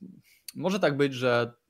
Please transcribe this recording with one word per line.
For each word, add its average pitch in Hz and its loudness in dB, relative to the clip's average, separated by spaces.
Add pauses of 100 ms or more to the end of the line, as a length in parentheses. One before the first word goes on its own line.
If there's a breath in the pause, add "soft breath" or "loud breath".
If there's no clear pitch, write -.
(540 soft breath)
może 185 -2
tak 151 2
być, 139 2
że 120 0 (180)